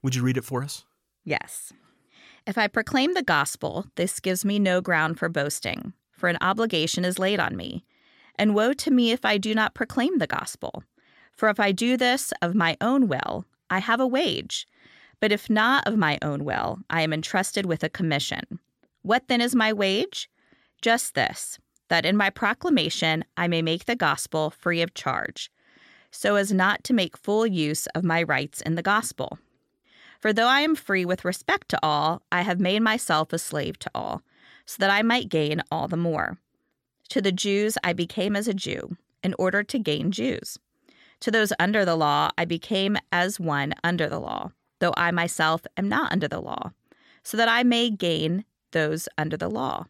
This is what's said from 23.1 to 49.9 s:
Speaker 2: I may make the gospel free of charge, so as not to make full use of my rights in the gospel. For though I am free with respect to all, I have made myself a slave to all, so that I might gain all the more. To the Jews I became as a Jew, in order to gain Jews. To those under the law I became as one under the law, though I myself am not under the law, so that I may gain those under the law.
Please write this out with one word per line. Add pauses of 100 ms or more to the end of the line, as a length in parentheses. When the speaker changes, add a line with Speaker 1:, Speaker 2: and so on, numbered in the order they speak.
Speaker 2:
I
may
make
the
gospel
free
of
charge, (640)
so
as
not
to
make
full
use
of
my
rights
in
the
gospel. (800)
For
though
I
am
free
with
respect
to
all, (100)
I
have
made
myself
a
slave
to
all, (440)
so
that
I
might
gain
all
the
more. (720)
To
the
Jews
I
became
as
a
Jew, (260)
in
order
to
gain
Jews. (600)
To
those
under
the
law
I
became (140)
as
one
under
the
law, (300)
though
I
myself (140)
am
not
under
the
law, (500)
so
that
I
may
gain (280)
those
under
the
law.